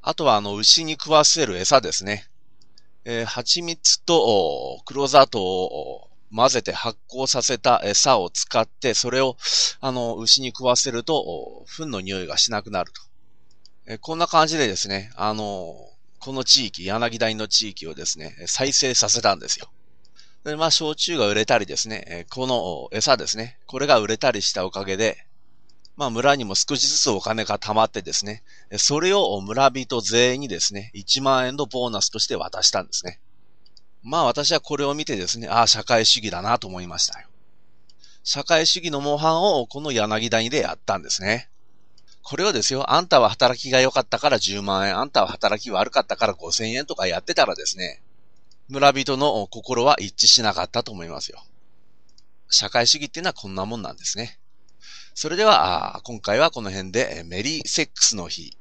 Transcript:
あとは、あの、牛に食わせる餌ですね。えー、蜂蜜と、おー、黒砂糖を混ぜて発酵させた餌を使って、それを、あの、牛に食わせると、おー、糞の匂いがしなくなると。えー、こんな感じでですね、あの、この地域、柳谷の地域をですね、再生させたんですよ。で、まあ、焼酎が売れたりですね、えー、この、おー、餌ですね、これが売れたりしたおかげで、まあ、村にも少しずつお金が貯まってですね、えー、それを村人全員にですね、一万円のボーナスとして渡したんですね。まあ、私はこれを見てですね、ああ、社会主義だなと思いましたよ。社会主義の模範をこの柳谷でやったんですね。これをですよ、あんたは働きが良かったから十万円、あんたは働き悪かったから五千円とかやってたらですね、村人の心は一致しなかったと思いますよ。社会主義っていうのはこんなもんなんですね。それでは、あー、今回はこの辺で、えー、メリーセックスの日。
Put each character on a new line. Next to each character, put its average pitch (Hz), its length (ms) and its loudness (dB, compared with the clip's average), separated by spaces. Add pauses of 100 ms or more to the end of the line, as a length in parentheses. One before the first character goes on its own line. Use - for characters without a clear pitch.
あ - 120 0
と 160 100 -4
は、 120 120 6
あ 104 40 2
の、 101 140 -6
牛 113 300 4
に 156 80 -6
食 151 180 -8
わ 151 140 6
せ 156 200 4
る 92 140 -2
餌 131 220 4
で 90 100 -6
す - 140 -4
ね。 104 240 -6 (760)
え 117 180 -4
ー、 - 20 -2
蜂 123 380 -4
蜜 - 420 -2
と、 87 720 2
お - 20 -18
ー、 - 60 -18
黒 135 240 -2
砂 135 180 8
糖 107 160 -4
を 92 680 -4 (260)
混 120 140 4
ぜ 131 140 2
て 90 100 -6
発 - 260 -6 (120)
酵 127 160 -4
さ 127 160 0
せ 123 160 -2
た 120 260 4
餌 110 340 4
を 90 120 -2
使 - 300 -2
っ 113 60 0
て、 - 280 -4
そ 123 160 0
れ 127 100 0
を、 131 160 0 (440)
あ 135 100 -2
の、 120 260 -4
牛 113 240 4
に 131 80 -6
食 127 160 -10
わ 123 120 6
せ - 160 0
る 117 100 -4
と、 - 180 -2
お 73 460 -10
ー、 - 20 -20
糞 160 180 -10
の 113 140 -6
匂 95 200 -6
い 90 60 -6
が 73 120 -4
し - 140 2
な 104 100 -4
く 101 80 -16
な 92 120 -2
る - 100 -8
と。 - 100 -18 (840)
え 110 80 -10
ー、 107 40 -12
こ 160 160 -8
ん 160 40 -6
な 170 100 0
感 160 180 6
じ 156 100 -2
で 139 120 2
で 95 80 -2
す - 120 -4
ね、 98 280 -6
あ 104 180 -2
の、 101 420 -8 (440)
こ 135 120 -10
の 131 120 -4
地 123 240 4
域、 90 160 -10
柳 113 340 -2
谷 110 160 0
の 107 140 -6
地 107 220 0
域 82 180 -12
を 78 60 -10
で - 120 -10
す 80 140 -6
ね、 78 160 -14 (100)
再 131 260 -2
生 127 220 2
さ - 140 2
せ 120 120 2
た 101 140 4
ん 82 60 -6
で - 80 -12
す - 100 -2
よ。 - 100 -16 (760)
で、 151 100 -6
ま 156 120 0
あ、 156 40 2
焼 151 260 0
酎 170 220 -2
が 110 80 4
売 101 80 2
れ 107 120 2
た 120 120 4
り 101 80 -6
で 71 100 -8
す - 120 -2
ね、 110 180 -8
え 85 140 -12
ー、 - 120 -16
こ 127 140 -4
の、 90 380 -4
お - 60 -16
ー、 104 80 -6
餌 131 180 4
で - 100 -6
す - 100 -4
ね、 117 300 -10
こ 131 140 -10
れ 139 80 -2
が 131 100 6
売 104 80 2
れ 110 120 -2
た 135 120 2
り 104 120 -4
し - 100 -2
た 95 120 -2
お 92 60 -4
か 98 140 -8
げ 95 120 -4
で、 110 300 -2 (680)
ま 147 120 -4
あ、 123 40 -2
村 127 260 4
に 127 80 -4
も 95 100 -6
少 - 200 0
し 123 140 0
ず - 100 0
つ - 120 2
お 98 100 0
金 110 240 -2
が 104 140 -2
貯 107 160 -4
ま 110 100 6
っ 110 60 0
て 107 100 -6
で 90 120 -10
す - 120 -2
ね、 104 180 -10 (280)
え 104 60 -8
ー、 - 20 -4
そ 143 220 2
れ 185 120 2
を 107 280 2
村 120 300 4
人 123 300 -4
全 120 360 4
員 139 40 -8
に 139 80 -8
で 87 120 -6
す - 120 0
ね、 101 220 -10
一 101 260 -2
万 131 280 2
円 135 80 -8
の 143 100 -2
ボ 123 220 -2
ー - 20 -2
ナ 101 100 -4
ス - 100 0
と 113 80 -8
し - 80 0
て 127 80 -4
渡 87 280 -6
し - 80 4
た 98 120 -2
ん 92 40 -10
で - 60 -14
す - 120 -6
ね。 90 160 -12 (840)
ま 143 180 -2
あ、 151 40 4
私 143 280 2
は 151 80 4
こ 147 180 -6
れ 143 60 0
を 143 100 0
見 151 100 -6
て 139 120 -4
で 92 120 -4
す 117 100 -4
ね、 113 100 -10
あ 113 140 4
あ、 110 40 6
社 107 180 2
会 113 220 4
主 - 100 6
義 107 140 -4
だ 87 100 -6
な 117 180 0
と - 80 -8
思 92 140 -10
い 90 60 -10
ま 87 120 -10
し - 80 0
た - 140 -8
よ。 - 80 -20 (960)
社 - 180 -4
会 165 240 2
主 - 100 2
義 170 140 -6
の 143 100 -2
模 147 180 0
範 160 240 2
を 156 240 4
こ - 140 -12
の 151 120 -6
柳 110 380 0
谷 113 200 2
で 143 100 0
や 82 140 -2
っ - 40 -14
た 98 180 -2
ん 85 60 -8
で 69 80 -12
す - 120 -2
ね。 110 280 -2 (720)
こ - 140 -10
れ 170 80 0
を 208 80 2
で 113 100 0
す - 100 0
よ、 135 200 0
あ 151 80 6
ん 180 60 -6
た 139 140 8
は 110 80 8
働 123 320 2
き 135 100 -8
が 127 100 4
良 127 100 4
か 139 100 2
っ 120 60 -2
た 120 120 -2
か 147 120 2
ら 120 80 4
十 98 240 -2
万 98 260 0
円、 95 100 -2
あ 110 60 0
ん - 60 -8
た 110 120 2
は 90 60 2
働 104 340 -2
き 120 80 -10
悪 98 200 0
か 135 100 2
っ - 60 -2
た 101 100 -4
か 113 100 2
ら 104 60 0
五 85 200 -8
千 110 200 -2
円 135 140 -6
と - 80 -8
か 92 120 -4
や 90 120 -2
っ - 40 -6
て 175 120 -6
た 156 120 4
ら 95 80 -4
で - 120 -8
す - 100 -4
ね、 90 240 -10 (680)
村 139 240 6
人 135 240 -2
の 131 320 0
心 120 360 -2
は 143 160 6
一 - 240 -2
致 - 40 8
し - 140 6
な 104 120 0
か 85 100 -2
っ - 60 -8
た 123 120 -2
と - 80 -10
思 90 140 -12
い 85 40 -12
ま 73 120 -10
す - 80 -10
よ。 - 140 -18 (1040)
社 - 220 2
会 120 160 4
主 - 80 6
義 147 120 -4
っ - 40 -12
て - 80 -10
い 165 40 -8
う - 20 -8
の 185 40 0
は 160 60 -4
こ - 140 -12
ん 95 60 -10
な 95 120 -4
も 113 100 -6
ん 110 60 -8
な - 100 -10
ん - 40 -16
で - 80 -20
す - 120 -4
ね。 113 220 -10 (760)
そ - 140 -6
れ 175 80 -4
で 208 80 2
は、 90 520 4
あ - 20 -10
ー、 - 60 -12
今 113 160 -10
回 104 180 0
は 156 120 4
こ 120 120 -10
の 98 80 -6
辺 95 200 -8
で、 104 280 -2
え - 20 -12
ー、 85 40 -14
メ 90 180 -8
リ 147 180 -4
ー - 80 -8
セ - 140 0
ッ - 100 -4
ク - 120 0
ス - 120 2
の 85 120 -8
日。 - 320 -12